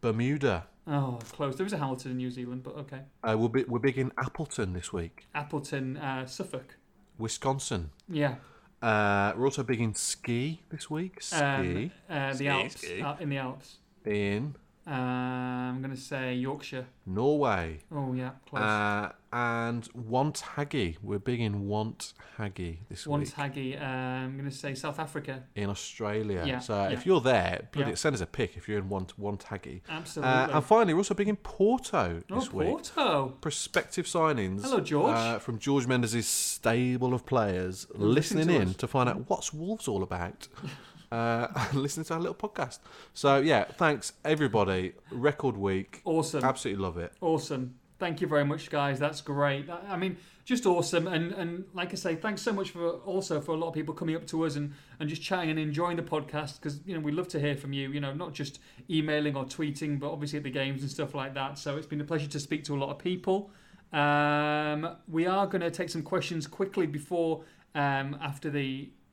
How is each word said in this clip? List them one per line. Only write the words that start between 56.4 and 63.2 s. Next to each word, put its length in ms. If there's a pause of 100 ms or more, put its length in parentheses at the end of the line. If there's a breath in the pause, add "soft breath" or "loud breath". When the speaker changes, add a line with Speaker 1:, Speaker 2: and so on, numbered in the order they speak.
Speaker 2:
'cause, 240
you 80
know, 80
we 120
love 160
to 120
hear 160
from 160
you, 200
you 80
know, 120
not 200
just 260 (320 loud breath)
emailing 460
or 80
tweeting, 560
but 100
obviously 280
at 40
the 80
games 320
and 80
stuff 240
like 200
that. 220
So 200
it's 100
been 140
a 40
pleasure 240
to 120
speak 240
to 100
a 40
lot 120
of 80
people. 540 (540 loud breath)